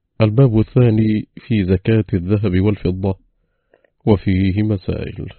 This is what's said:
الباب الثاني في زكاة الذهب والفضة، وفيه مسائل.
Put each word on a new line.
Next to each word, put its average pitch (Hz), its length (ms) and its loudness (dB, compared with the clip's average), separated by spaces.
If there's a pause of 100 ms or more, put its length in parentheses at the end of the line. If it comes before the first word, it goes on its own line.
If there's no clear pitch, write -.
(200)
الباب 110 380 4
الثاني 110 680 0 (180)
في 107 180 0
زكاة 95 400 0 (100)
الذهب 92 460 0
والفضة، 95 540 -2 (920)
وفيه 95 560 0
مسائل. 82 640 -6 (120)